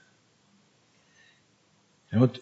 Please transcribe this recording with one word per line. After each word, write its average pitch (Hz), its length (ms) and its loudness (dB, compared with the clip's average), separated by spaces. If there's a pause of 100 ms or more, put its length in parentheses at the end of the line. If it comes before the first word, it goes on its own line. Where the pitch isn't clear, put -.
(2000)
නමුත් 123 300 2